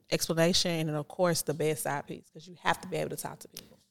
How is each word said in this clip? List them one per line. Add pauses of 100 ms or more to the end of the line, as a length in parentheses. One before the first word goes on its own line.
(120)
explanation,
and
then,
of
course,
the
bedside
piece,
'cause
you
have
to
be
able
to
talk
to
people (120)